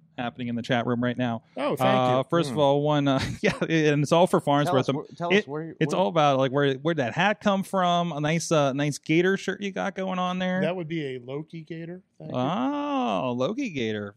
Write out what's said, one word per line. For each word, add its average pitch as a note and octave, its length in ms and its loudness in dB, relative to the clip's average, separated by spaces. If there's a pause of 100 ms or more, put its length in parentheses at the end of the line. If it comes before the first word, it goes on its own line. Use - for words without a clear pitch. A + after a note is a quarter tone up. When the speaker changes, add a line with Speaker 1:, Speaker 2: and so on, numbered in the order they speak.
(180)
Speaker 1:
happening A#2+ 300 -6
in A#2+ 80 -4
the A2+ 60 -4
chat A#2+ 240 0
room A#2+ 160 0
right B2 140 -2
now. A#2+ 260 -2 (140)
Speaker 2:
Oh, D3 180 -2
thank C3 220 2
Speaker 1:
Uh, B2+ 220 2
Speaker 2:
you. C3+ 100 0
Speaker 1:
first E3 220 0
of A#2+ 60 -6
Speaker 3:
Hmm. D3+ 40 0
Speaker 1:
all, C#3+ 220 4
one, D3 260 2
uh, C3+ 100 2 (120)
<laughs> - 120 -8
yeah, G3+ 200 2
and D3+ 400 2
it's C#3 100 0
all E3+ 140 6
for E3+ 140 2
Speaker 3:
Tell - 40 -4
Speaker 1:
Farnsworth. C#3 460 2
Speaker 3:
us C3 40 0
where, D3+ 100 -6 (120)
tell E3+ 140 -4
Speaker 1:
It, G3 80 4
Speaker 3:
us G#3 80 0
where, D#3 340 -8
Speaker 1:
it's D#3+ 140 0
Speaker 3:
where F3+ 80 2
Speaker 1:
all G3+ 60 2
about, D3 300 4
like, C3 140 2
where, C#3 220 2
where'd D3+ 240 -2
that A#2 160 -2
hat G3 260 0
come G3 220 0
from? F3 500 0
A C#3+ 80 -6
nice, D#3 320 0
uh, C#3+ 220 4
nice C#3+ 240 -2
gator F3 400 2
shirt F#3+ 240 -6
you G3+ 80 -4
got F#3 240 -4
going F#3 240 -6
on F3+ 200 -4
there. F#3 220 -2
Speaker 2:
That F3+ 160 -2
would E3+ 120 -8
be D3 280 -6
a - 20 -12
Loki C#3+ 440 -10
gator. E3 400 -14 (160)
Thank D#3 140 -14
you. B2+ 60 -6
Speaker 1:
Oh, A#3+ 960 -2
Loki G3+ 360 -4
gator. A2 460 -4